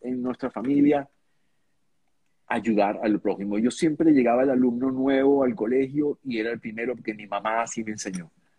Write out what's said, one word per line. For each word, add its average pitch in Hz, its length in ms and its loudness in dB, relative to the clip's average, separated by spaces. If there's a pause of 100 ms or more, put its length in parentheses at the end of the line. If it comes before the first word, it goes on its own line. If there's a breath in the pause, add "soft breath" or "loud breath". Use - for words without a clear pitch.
en 127 200 -6
nuestra 123 300 -4
familia 143 580 2 (1400)
ayudar 104 560 0
al 104 200 2
prójimo. 101 360 -4
Yo 120 140 0
siempre 160 400 2
llegaba 123 320 4
el 139 80 2
alumno 127 400 2
nuevo 135 520 2
al 120 120 0
colegio 135 680 -2
y 123 140 -6
era 113 140 -2
el 117 80 -6
primero 117 340 -8
porque 113 220 -8
mi 104 100 -18
mamá 107 380 -2
así 113 200 -8
me 107 100 -8
enseñó. 92 380 -10 (280)